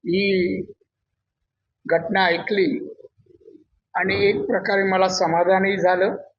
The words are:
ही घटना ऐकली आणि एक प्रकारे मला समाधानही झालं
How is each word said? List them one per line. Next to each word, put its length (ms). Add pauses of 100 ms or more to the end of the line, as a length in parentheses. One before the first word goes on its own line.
ही 580 (1300)
घटना 340
ऐकली 720 (1000)
आणि 320
एक 100
प्रकारे 460
मला 260
समाधानही 680
झालं 400 (220)